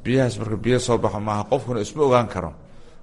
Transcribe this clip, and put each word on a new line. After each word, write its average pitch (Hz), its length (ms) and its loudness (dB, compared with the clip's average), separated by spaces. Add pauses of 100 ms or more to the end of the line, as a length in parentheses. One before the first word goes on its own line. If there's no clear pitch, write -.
Biyahaas 123 360 2
marka 107 200 -4
biyo 117 220 2
soo 120 200 2
baxa 104 220 -2
ma 104 120 -4
aha, 104 120 -2
qofkuna 123 360 -2
isma - 240 -2
ogaan 123 240 4
karo. 82 220 -6 (520)